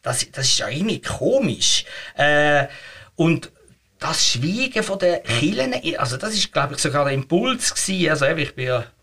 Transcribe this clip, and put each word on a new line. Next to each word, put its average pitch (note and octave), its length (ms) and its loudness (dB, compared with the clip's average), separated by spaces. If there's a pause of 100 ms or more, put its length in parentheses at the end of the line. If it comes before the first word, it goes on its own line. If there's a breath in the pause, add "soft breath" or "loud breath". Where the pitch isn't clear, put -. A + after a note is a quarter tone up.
das, - 300 -4
das C3+ 140 -4
ist - 140 2
ja - 100 -4
irgendwie E3+ 320 -2
komisch. - 800 0 (320 loud breath)
Äh, D3 520 4 (480 loud breath)
und E3 360 2 (480)
das - 260 0
Schweigen G#3+ 560 0
von G3 160 -2
den F3 260 2
Kirchen, C3 520 0 (220)
also B2 180 -2
das G#3+ 180 -4
ist, G3+ 200 -2
glaub C#3 180 0
ich, C#3 60 -8
sogar C#3+ 260 0
der C#3 100 2
Impuls F#3+ 640 0
gewesen. F#3 340 0
Also C#3+ 160 2
eben, D#3+ 140 2
ich C#3 160 -4
bin B2+ 120 -4
ja B2 180 0 (180)